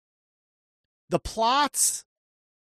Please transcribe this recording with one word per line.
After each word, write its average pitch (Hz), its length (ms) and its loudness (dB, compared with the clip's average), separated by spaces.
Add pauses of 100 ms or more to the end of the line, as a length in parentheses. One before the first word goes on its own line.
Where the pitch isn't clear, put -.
(1080)
the 175 120 0
plots - 840 0 (600)